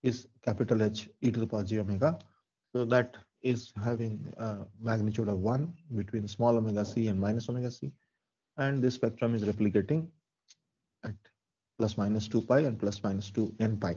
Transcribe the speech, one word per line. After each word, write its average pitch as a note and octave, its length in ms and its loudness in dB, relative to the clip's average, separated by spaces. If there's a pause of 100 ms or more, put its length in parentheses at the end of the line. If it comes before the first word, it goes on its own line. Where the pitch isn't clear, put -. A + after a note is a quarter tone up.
is B2 240 -2 (160)
capital A2 380 2
H G#2+ 280 0 (120)
e A#2+ 100 4
to A2+ 80 -2
the A2 80 0
power G#2+ 160 -2
j G#2+ 160 -2
omega. G#2 380 0 (560)
So B2 120 0
that B2 320 2 (240)
is B2 320 -2 (100)
having A2+ 540 -4
a A2 200 -6 (240)
magnitude A2 480 0
of G2 100 0
one C3+ 340 0 (220)
between G#2 320 -4
small A#2 300 2
omega G#2 280 0
c A2+ 220 0
and F#2+ 120 0
minus A2 300 0
omega B2 220 -4
c. C#3 200 -10 (680)
And C#3 260 0
this B2 120 2
spectrum A#2 400 0
is G#2 80 0
replicating G#2 640 2 (960)
at A2 120 -8 (640)
plus A2 180 0
minus G#2+ 300 0
two A2+ 140 2
pi B2 180 4
and B2+ 200 0
plus G#2 240 -2
minus G2 280 -2
two A2 280 -2
n A2 180 2
pi. F2+ 200 -2